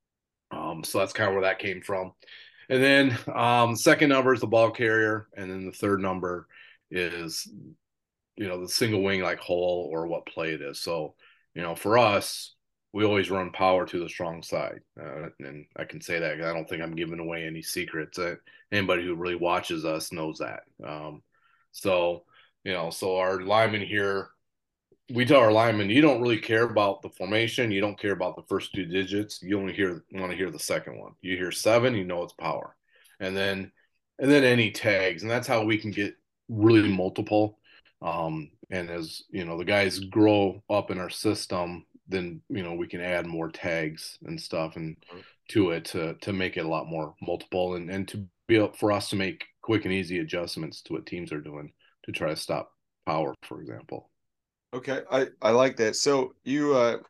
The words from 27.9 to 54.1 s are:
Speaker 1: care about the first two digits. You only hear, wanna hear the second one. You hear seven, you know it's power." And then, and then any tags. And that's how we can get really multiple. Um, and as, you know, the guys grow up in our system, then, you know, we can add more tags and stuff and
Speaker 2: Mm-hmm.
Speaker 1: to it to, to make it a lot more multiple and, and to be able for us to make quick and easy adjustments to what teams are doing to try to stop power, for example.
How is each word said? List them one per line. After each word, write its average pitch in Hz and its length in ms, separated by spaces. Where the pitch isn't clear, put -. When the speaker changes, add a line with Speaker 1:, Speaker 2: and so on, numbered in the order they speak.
Speaker 1:
care 101 140
about 90 220
the 87 140
first 95 240
two 92 140
digits. 95 560
You 98 160
only 95 160
hear, 90 380
wanna 92 220
hear 90 160
the 76 80
second 78 400
one. 50 220
You 92 160
hear 90 160
seven, 120 420
you 98 100
know 87 180
it's 85 100
power." - 440
And 95 160
then, 95 360
and 131 120
then 147 120
any 120 280
tags. 95 520
And 110 80
that's 120 160
how 113 180
we 107 120
can 107 140
get 98 260
really 110 400
multiple. 107 720
Um, 80 520
and 90 180
as, 82 400
you 95 160
know, 82 140
the 87 60
guys 98 360
grow 101 720
up 101 200
in 92 80
our 90 120
system, 90 760
then, 87 400
you 98 140
know, 87 120
we 87 120
can 87 140
add 87 260
more 82 240
tags 82 720
and 82 180
stuff 80 360
and 80 200
Speaker 2:
Mm-hmm. 90 100
Speaker 1:
to 95 220
it 82 160
to, 82 340
to 104 120
make 92 240
it 85 80
a 80 40
lot 78 180
more 78 340
multiple 90 540
and, 87 160
and 95 180
to 98 200
be 113 100
able 104 180
for 107 180
us 101 180
to 107 60
make 92 280
quick 110 220
and 95 100
easy 90 260
adjustments 82 600
to - 100
what - 140
teams 87 260
are 73 80
doing 73 320
to - 80
try 82 160
to 78 80
stop - 360
power, 78 360
for - 180
example. - 520